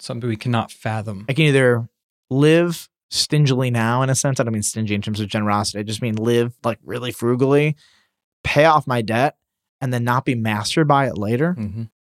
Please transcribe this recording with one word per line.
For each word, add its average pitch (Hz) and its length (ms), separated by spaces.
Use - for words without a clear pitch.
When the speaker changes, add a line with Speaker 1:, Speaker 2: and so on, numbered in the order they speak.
Speaker 1:
something 123 280
we 110 80
cannot 117 360
fathom. 107 560
Speaker 2:
I 139 60
can 156 100
either 127 440
live 160 580
stingily 131 600
now, 120 320
in 131 80
a 131 40
sense. 135 260
I - 20
don't 117 100
mean 107 100
stingy 104 320
in 101 80
terms 107 180
of 104 80
generosity. 104 500
I 107 40
just 104 200
mean 110 140
live, 120 380
like, 117 200
really 117 280
frugally, 135 640
pay - 220
off 156 220
my 123 160
debt, 113 340
and 127 140
then 120 100
not 123 200
be 135 100
mastered 110 540
by 139 180
it 82 100
later. 123 420
Speaker 1:
Mm-hmm. 107 260